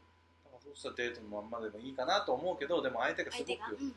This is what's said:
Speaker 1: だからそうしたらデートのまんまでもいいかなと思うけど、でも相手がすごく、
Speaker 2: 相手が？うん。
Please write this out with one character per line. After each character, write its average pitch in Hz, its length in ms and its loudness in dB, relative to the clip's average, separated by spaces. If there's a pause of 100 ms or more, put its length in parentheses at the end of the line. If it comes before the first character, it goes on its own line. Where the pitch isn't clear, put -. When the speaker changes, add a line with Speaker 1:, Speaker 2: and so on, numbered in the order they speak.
(440)
Speaker 1:
だ 139 80 -20
か 127 60 -18
ら - 20 -20
そ 143 120 -16
う - 40 -14
し - 80 -12
た 135 60 -4
ら - 60 -8
デ 120 160 0
ー 117 40 -6
ト 110 60 -10
の 107 80 -10 (120)
ま 107 60 -6
ん - 20 -12
ま 117 120 -4
で 110 80 -2
も 104 80 -8
い 117 120 -8
い 135 60 -8
か 127 100 0
な 190 160 6
と 147 120 2
思 165 200 2
う 160 40 -6
け 143 100 -2
ど、 165 140 4
で 131 80 4
も 120 120 0
相 156 140 4
手 - 80 2
が - 80 -4
す 247 80 -4
ご - 60 -2
く、 - 20 -10
Speaker 2:
相 120 120 0
手 - 180 -4
が？ - 20 -6
う 277 60 -4
ん。 262 120 -2